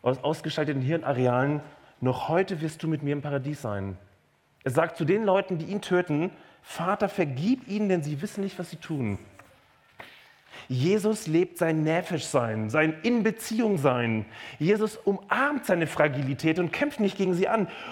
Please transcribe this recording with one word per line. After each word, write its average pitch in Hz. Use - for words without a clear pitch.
aus, 131
ausgeschalteten 151
Hirnarealen, 135
„Noch 127
heute 175
wirst 156
du 165
mit 151
mir 143
im 143
Paradies 143
sein.“ 98
Er 131
sagt 160
zu 160
den 208
Leuten, 196
die 165
ihn 196
töten, 175
„Vater, 196
vergib 170
ihnen, 208
denn 180
sie 143
wissen 202
nicht, 196
was 170
sie 165
tun.“ 123
Jesus 196
lebt 165
sein 160
Nefesh-Sein, 139
sein 156
In-Beziehung-Sein. 190
Jesus 202
umarmt 247
seine 170
Fragilität 147
und 175
kämpft -
nicht 196
gegen 185
sie 175
an. 214